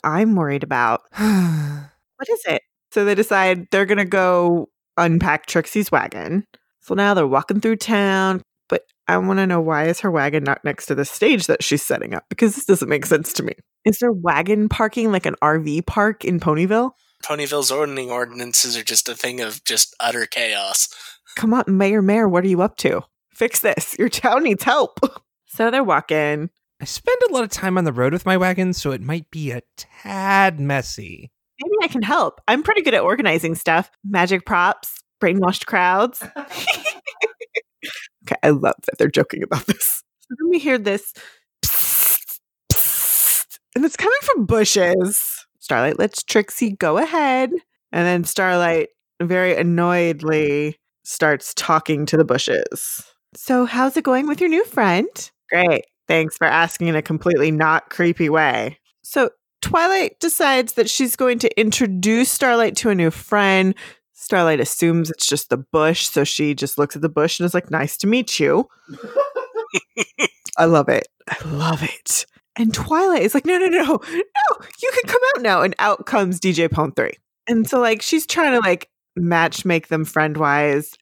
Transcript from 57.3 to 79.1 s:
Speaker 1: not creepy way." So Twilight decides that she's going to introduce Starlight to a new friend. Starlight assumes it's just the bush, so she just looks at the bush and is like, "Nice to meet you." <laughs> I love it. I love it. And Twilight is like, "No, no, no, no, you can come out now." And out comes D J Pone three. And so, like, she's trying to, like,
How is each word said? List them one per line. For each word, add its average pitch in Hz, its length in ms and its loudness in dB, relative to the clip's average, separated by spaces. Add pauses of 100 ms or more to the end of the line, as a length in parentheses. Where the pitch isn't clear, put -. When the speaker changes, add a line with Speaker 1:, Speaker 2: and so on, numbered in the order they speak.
Speaker 1:
not 156 400 2
creepy 170 380 0
way." 143 500 0 (240)
So - 280 0 (320)
Twilight 359 580 0
decides 269 540 0
that 220 140 2
she's 254 280 -2
going 247 240 0
to - 200 0
introduce 220 680 0
Starlight 233 460 2
to 226 140 0
a 202 40 2
new 165 160 2
friend. 190 640 2 (380)
Starlight 165 480 2
assumes 165 500 0
it's - 160 -4
just - 240 -2
the 127 60 0
bush, 156 500 0
so 143 160 0
she 147 320 0
just 139 240 -4
looks 143 160 0
at 147 80 -10
the 160 60 2
bush 151 320 0
and 175 40 0
is 175 100 0
like, - 180 -4
"Nice 147 240 -2
to 196 100 -2
meet 233 320 0
you." 151 300 2 (200)
<laughs> - 1700 -6
I 165 100 4
love 156 220 4
it. - 200 0 (200)
I - 80 -8 (120)
love 156 340 -4
it. - 440 -6 (280)
And 220 180 0
Twilight 339 500 2
is 214 120 2
like, 285 100 0
"No, 359 140 2
no, 370 80 2
no, 349 160 2
no, 339 840 0 (140)
you 523 120 -2
can 508 160 -2
come 494 120 2 (140)
out 254 80 -4
now." 202 200 2
And 185 180 0
out - 260 0
comes 185 320 0
D 185 140 0
J 165 160 2
Pone 147 240 -2
three. - 220 -2 (340)
And 226 200 2
so, 254 120 0
like, 220 220 0
she's 320 240 0
trying 311 260 0
to, 240 80 4
like, 180 280 0 (280)